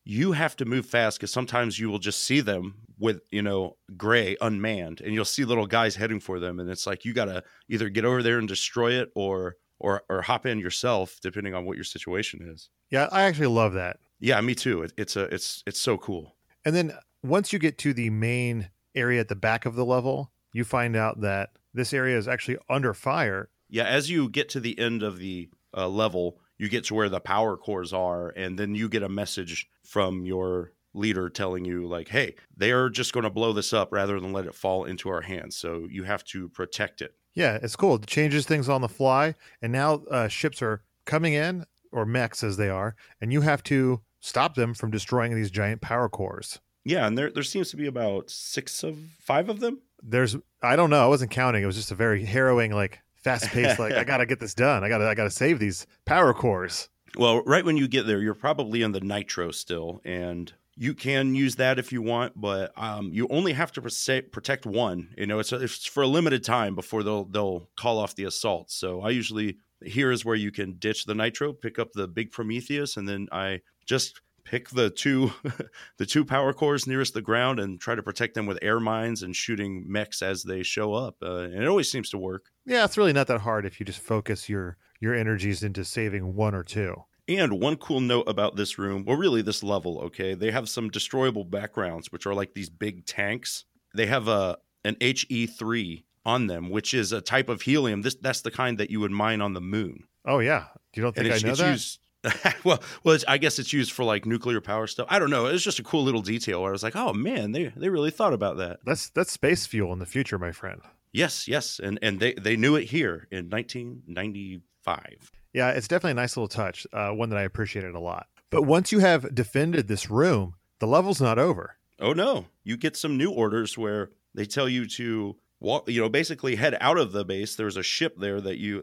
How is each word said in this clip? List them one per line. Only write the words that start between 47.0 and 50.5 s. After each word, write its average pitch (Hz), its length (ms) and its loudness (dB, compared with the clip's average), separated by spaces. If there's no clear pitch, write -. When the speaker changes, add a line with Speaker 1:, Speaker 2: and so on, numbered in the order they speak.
Speaker 1:
and 110 100 2
there, 143 140 0
there 143 120 -2
seems 185 280 -2
to - 60 -12
be 147 100 -2
about 110 420 -2
six - 540 -8
of, 160 140 -6
five 170 300 2
of 208 100 -4
them? 240 220 -2
Speaker 2:
There's, 117 340 2